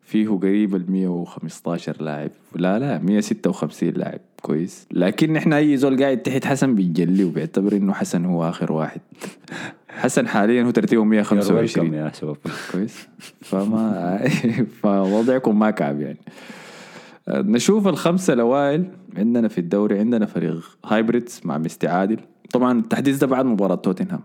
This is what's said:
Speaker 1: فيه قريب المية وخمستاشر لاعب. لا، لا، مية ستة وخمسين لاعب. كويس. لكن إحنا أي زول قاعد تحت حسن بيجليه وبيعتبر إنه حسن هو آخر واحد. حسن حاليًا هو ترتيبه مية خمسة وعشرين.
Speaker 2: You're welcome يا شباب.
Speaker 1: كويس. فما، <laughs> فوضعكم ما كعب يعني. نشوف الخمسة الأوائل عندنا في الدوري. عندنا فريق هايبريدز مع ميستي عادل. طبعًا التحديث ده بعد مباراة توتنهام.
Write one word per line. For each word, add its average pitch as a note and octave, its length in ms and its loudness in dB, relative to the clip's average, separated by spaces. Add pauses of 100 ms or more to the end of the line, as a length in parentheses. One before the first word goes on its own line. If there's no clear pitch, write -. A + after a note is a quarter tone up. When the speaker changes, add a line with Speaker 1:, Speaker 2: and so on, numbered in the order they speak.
Speaker 1:
فيه G#2+ 280 -2
قريب G2 460 0
المية F#2+ 320 -2
وخمستاشر E2+ 920 -8
لاعب. D2+ 300 -8 (240)
لا، F#2 240 0
لا، C3 200 -2
مية G2+ 200 2
ستة G#2 300 -2
وخمسين - 440 -4
لاعب. - 260 -6 (220)
كويس. D#2+ 500 -6
لكن B2+ 440 0
إحنا D3+ 220 2
أي D3 200 4
زول C3+ 260 2
قاعد C3+ 140 2
تحت C3 280 -4
حسن C3+ 300 2
بيجليه F2+ 500 2
وبيعتبر F#2+ 480 0
إنه G2 200 0
حسن F#2 320 -2
هو E2 240 0
آخر F2 220 -4
واحد. D#2 300 -4 (880)
حسن B2 380 0
حاليًا A2+ 360 2
هو A#2+ 80 2
ترتيبه A2 320 4
مية G#2+ 180 4
خمسة G2 340 2
وعشرين. F#2+ 360 0
Speaker 2:
You're - 20 -4
welcome D2+ 40 -4
يا D2+ 140 -4 (100)
شباب. D2+ 160 -6 (340)
Speaker 1:
كويس. G2+ 360 -6 (340)
فما، G2 760 -2 (240)
<laughs> A2+ 400 -2
فوضعكم G#2+ 800 2
ما G#2+ 120 4
كعب D2 300 -2
يعني. C#2+ 180 -8 (1120)
نشوف A#2+ 580 2
الخمسة F3 460 2
الأوائل C#3 520 2 (320)
عندنا A2+ 300 2
في G#2 100 -4
الدوري. G2+ 420 0
عندنا A2 260 2
فريق E2+ 600 -6
هايبريدز A2+ 600 0
مع D2+ 120 -4
ميستي D#2+ 300 -4
عادل. F#2+ 320 0 (320)
طبعًا B2 280 2
التحديث C3 380 0
ده C#3 100 2
بعد C3 180 2
مباراة G2 300 2
توتنهام. F#2 500 -4